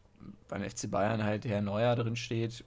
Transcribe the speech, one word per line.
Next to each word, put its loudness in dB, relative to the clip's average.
beim -4
F -6
C -6
Bayern 2
halt 0
Herr 0
Neuer 4
drin 0
steht -4